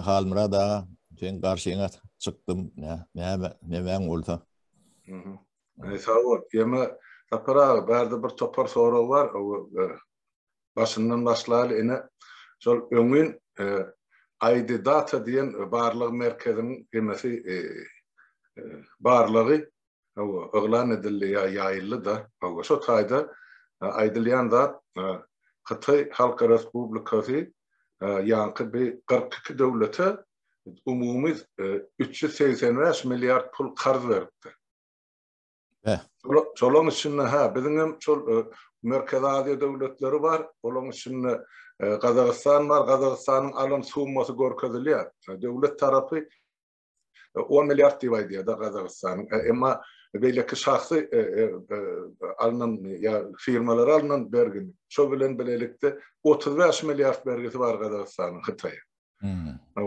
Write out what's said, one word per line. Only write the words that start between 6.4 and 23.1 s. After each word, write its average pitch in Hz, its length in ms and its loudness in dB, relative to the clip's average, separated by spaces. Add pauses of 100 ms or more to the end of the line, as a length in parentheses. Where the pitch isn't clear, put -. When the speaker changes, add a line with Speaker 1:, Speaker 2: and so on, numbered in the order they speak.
Speaker 2:
ýeme 120 300 2 (460)
saparaga 131 580 4
bäride 117 360 2
bir 127 60 -2
topar 127 380 -4
sorag 120 420 4
bar 139 180 4 (1500)
başyndan 113 500 0
başlaly, 120 560 2
ine 123 160 0 (600)
şol 120 180 2 (140)
öňin 131 380 4 (1120)
aidedata 123 840 2
diýen 131 240 -2 (220)
barlygy 117 500 -2
merkeziň 117 480 -2 (240)
ýemesi. 110 380 -2 (1700)
Barlygy 117 680 4 (520)
awa 98 320 -6 (100)
yglan 120 380 2
edildi. 98 360 -2
Ýa 98 200 2
ýaýynly-da 98 600 -4 (260)
awa 87 220 -6
şo 151 200 0
taýda 120 440 2 (540)